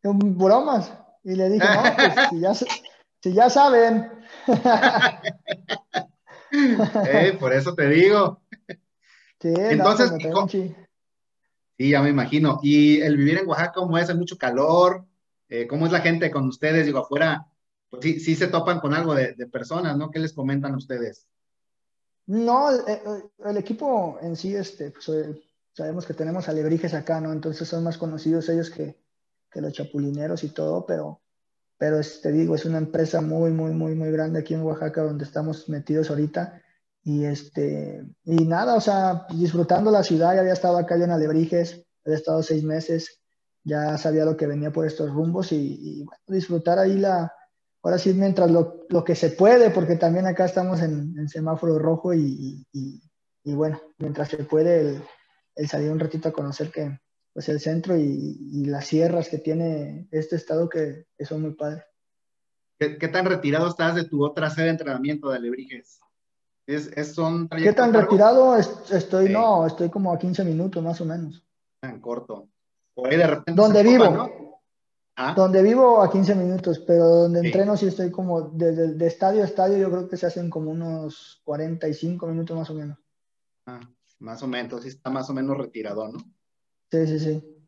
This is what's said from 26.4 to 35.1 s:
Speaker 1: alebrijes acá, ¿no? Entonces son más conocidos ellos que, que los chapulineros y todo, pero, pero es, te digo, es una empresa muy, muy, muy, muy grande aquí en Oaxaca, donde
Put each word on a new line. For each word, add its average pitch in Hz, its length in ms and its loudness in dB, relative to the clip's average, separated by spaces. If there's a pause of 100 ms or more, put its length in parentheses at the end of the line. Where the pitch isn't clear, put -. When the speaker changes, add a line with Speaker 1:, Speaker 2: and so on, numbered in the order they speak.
Speaker 1:
alebrijes 156 440 -2
acá, 160 280 -4
¿no? 160 100 -6
Entonces 156 360 -8
son 165 160 -6
más 165 140 -6
conocidos 160 520 -4
ellos 165 200 -2
que, 151 300 -12 (520)
que - 100 -12
los 147 120 -8
chapulineros 147 680 -6
y 151 60 -8
todo, 160 360 -4
pero, 78 360 -8 (580)
pero 151 200 0
es, 147 220 -8
te 151 100 -4
digo, 160 220 0
es 151 120 -4
una 165 120 -2
empresa 160 440 -2
muy, 160 280 -2
muy, 160 220 -2
muy, 160 240 -4
muy 156 160 -4
grande 156 300 -2
aquí 156 120 -8
en 160 80 -4
Oaxaca, 156 400 -4
donde 151 220 -4